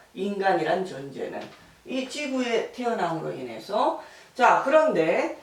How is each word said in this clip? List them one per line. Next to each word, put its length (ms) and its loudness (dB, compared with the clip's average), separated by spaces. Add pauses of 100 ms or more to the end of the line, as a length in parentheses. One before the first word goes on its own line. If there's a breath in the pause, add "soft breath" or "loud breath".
(140 loud breath)
인간이란 720 0
존재는. 560 -10 (440 loud breath)
이 220 -4
지구에 640 -2
태어남으로 640 -4
인해서. 680 -2 (340 loud breath)
자, 280 6
그런데 800 4